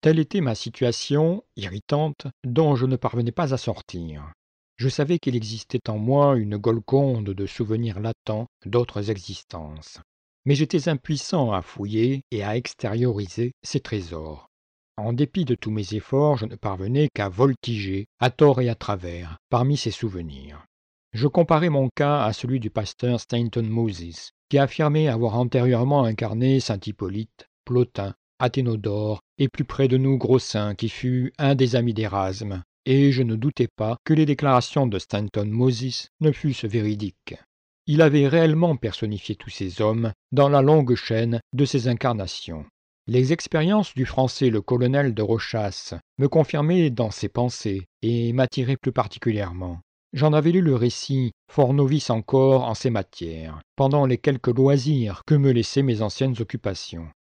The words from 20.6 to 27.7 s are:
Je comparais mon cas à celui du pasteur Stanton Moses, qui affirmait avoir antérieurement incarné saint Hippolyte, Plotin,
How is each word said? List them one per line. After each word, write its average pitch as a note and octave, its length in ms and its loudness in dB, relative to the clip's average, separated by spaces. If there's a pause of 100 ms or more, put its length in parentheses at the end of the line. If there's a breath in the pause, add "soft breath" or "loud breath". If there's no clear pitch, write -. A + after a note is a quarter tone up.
Je A#2+ 160 0
comparais E3+ 420 4
mon C3+ 180 2
cas C#3+ 360 0
à A2 100 0
celui B2+ 260 -4
du G#2+ 80 -6
pasteur A#2 500 -4
Stanton A#2 440 -2
Moses, A2 680 -4 (180)
qui C#3 80 4
affirmait D3+ 500 2
avoir A2+ 280 0
antérieurement B2 680 2
incarné A#2 560 0
saint G#2 240 -4
Hippolyte, G#2 640 -8 (160)
Plotin, A#2+ 500 -2 (240)